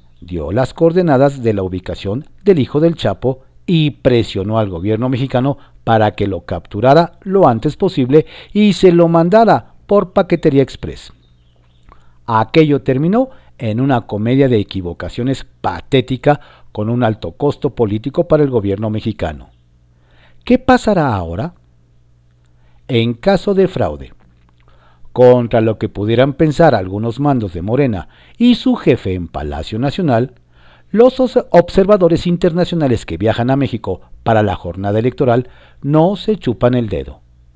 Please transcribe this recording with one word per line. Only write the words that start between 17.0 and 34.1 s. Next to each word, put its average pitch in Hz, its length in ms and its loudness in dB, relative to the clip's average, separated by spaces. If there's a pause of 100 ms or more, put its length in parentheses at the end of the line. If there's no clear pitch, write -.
alto 107 300 -4
costo 143 380 -4
político 117 580 -2
para 151 140 2
el 139 60 0
gobierno 104 400 -2
mexicano. 95 600 -8 (960)
¿Qué 247 120 2
pasará 208 560 0
ahora? 95 400 -6 (1300)
En 117 260 0
caso 196 400 0
de 185 140 2
fraude, 78 460 -6 (1000)
contra 123 480 4
lo 110 180 0
que 107 120 -4
pudieran 113 420 0
pensar 156 440 2
algunos 104 440 -4
mandos 127 340 -2
de 85 80 -8
Morena 113 460 -2 (300)
y 240 180 4
su 254 200 -2
jefe 117 400 0
en 90 120 -8
Palacio 73 500 -8
Nacional, 135 560 -2 (580)
los 247 280 2
os-, 247 320 0
observadores 180 760 2
internacionales 170 800 0
que 82 120 -10
viajan 110 340 0
a 135 60 2
México 110 420 -4 (240)